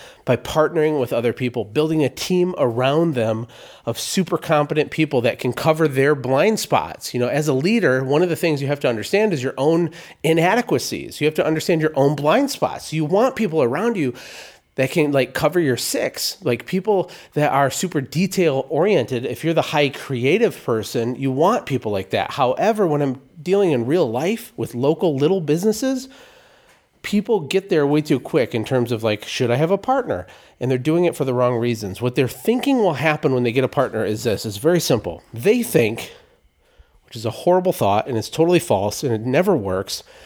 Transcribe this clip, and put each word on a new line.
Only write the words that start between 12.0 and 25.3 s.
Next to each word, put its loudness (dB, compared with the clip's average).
blind 2
spots. -6
You -2
want 2
people 0
around 0
you -2
that 0
can, 2
like, 0
cover 0
your 2
six, -4
like, -2
people 0
that 0
are 2
super -4
detail 0
oriented. 0
If -6
you're 0
the 2
high 0
creative 0
person, -2
you -2
want 2
people -4
like -4
that. -2
However, 2
when 0
I'm -2
dealing 2
in 0
real 2
life -4
with -6
local 0
little 2